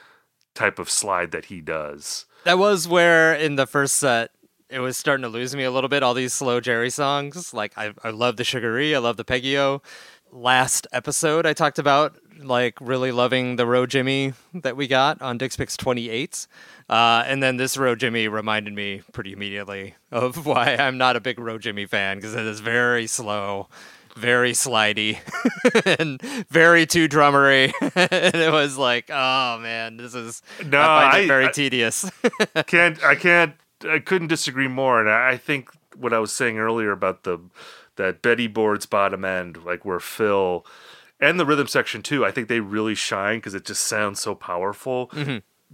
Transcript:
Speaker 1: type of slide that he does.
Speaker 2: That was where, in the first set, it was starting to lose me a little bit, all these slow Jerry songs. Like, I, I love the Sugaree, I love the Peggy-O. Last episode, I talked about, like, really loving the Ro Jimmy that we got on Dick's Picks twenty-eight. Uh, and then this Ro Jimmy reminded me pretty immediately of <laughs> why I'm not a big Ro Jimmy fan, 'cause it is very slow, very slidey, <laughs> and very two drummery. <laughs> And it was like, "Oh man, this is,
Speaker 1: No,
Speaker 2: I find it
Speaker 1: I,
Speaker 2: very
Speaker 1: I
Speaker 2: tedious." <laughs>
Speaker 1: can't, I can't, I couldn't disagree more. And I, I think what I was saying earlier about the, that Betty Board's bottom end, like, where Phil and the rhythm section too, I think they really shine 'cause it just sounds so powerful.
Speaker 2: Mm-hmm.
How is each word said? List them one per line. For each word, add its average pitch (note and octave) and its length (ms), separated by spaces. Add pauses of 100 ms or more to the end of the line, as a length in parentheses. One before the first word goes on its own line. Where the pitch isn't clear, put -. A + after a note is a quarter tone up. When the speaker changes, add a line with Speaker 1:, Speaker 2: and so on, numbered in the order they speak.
(540)
Speaker 1:
type G#2 240
of F2 140
slide F2 400
that D#2+ 140
he F#2 140
does. D2+ 680 (160)
Speaker 2:
That F3+ 160
was F#3+ 280
where, E3+ 460
in D3 220
the C3+ 100
first C#3 300
set, A#2 340 (400)
it C3 80
was B2+ 180
starting C3+ 280
to A#2 60
lose B2 260
me C#3 80
a B2+ 80
little C3 180
bit, C#3 140
all B2 100
these B2+ 200
slow B2 260
Jerry A#2+ 320
songs. C#3+ 600
Like, G#2+ 240
I, G#2+ 180 (100)
I A2+ 80
love A2+ 260
the A#2+ 60
Sugaree, B2+ 500
I C#3 60
love A#2 180
the A2+ 80
Peggy-O. C#3 560 (500)
Last B2+ 600
episode, D3+ 560
I D3+ 60
talked D3+ 260
about, C#3+ 380 (220)
like, B2 400
really B2+ 320
loving B2 440
the A#2+ 100
Ro B2 220
Jimmy C3+ 460 (200)
that C#3 220
we C#3+ 100
got C3+ 360
on B2 160
Dick's C3 180
Picks - 220
twenty-eight. A#2+ 680 (440)
Uh, A#2 360
and C3+ 160
then C3 160
this B2+ 200
Ro B2+ 180
Jimmy A2+ 320
reminded G#2+ 460
me G2+ 280 (120)
pretty G2 180
immediately G2 640 (160)
of B2+ 340
<laughs> - 0
why B2 300
I'm C3 220
not B2+ 180
a A2+ 60
big A#2+ 180
Ro A2+ 180
Jimmy G2+ 280
fan, G2 340
'cause G#2+ 160
it A2+ 100
is G#2+ 140
very A#2 480
slow, G2+ 640 (480)
very B2 340
slidey, G#2+ 680 (640)
<laughs> F3 140
and D3 220 (280)
very E3 360
two D#3+ 220
drummery. C#3 720
<laughs> - 180
And F3+ 400
it D#3+ 160
was C#3+ 260
like, B2 320
"Oh C3 500
man, A2+ 380
this A#2+ 180
is, A#2 260 (240)
Speaker 1:
No, C#3+ 160
Speaker 2:
I D3+ 300
find E3 60
it G3+ 60
Speaker 1:
I, F3 40
Speaker 2:
very C3+ 180
Speaker 1:
I B2+ 60
Speaker 2:
tedious." C3 600 (260)
<laughs> G3+ 300
Speaker 1:
can't, E3+ 360
I C#3+ 120
can't, E3+ 380 (340)
I D#3 120
couldn't E3 280
disagree C3+ 400
more. B2+ 320
And G#2+ 100
I, A#2+ 200
I B2+ 80
think C#3 320 (260)
what B2 160
I A2+ 80
was G#2+ 140
saying A#2 260
earlier A2 320
about F#2+ 320
the, F2 160 (560)
that F#2 260
Betty A#2 260
Board's G#2 380
bottom G2 400
end, F2+ 380
like, F2 220
where F2+ 160
Phil G2 640 (540)
and D#3+ 200
the E3 60
rhythm C#3+ 200
section A#2+ 380
too, C3+ 220
I G2 60
think A2+ 160
they A#2 120
really G#2+ 340
shine G#2 480
'cause G2 140
it F#2 100
just - 220
sounds G#2 320
so G#2 160
powerful. G#2 720
Speaker 2:
Mm-hmm. C#3+ 300 (360)